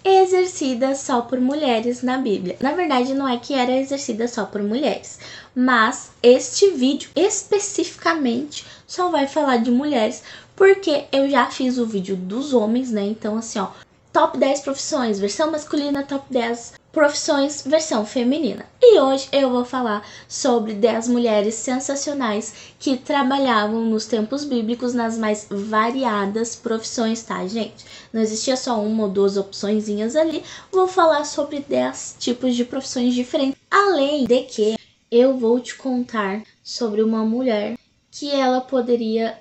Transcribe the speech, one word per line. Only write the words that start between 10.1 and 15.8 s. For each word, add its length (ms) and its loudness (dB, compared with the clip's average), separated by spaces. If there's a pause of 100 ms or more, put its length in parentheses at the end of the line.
porque 560 4
eu 180 2
já 220 2
fiz 280 -2
o 80 0
vídeo 280 -4
dos 380 -6
homens, 400 2
né? 120 -2
Então, 320 -4
assim, 220 -6
ó, 140 -4 (400)
top 260 2
dez 220 2
profissões, 580 -2
versão 320 -2
masculina, 540 -2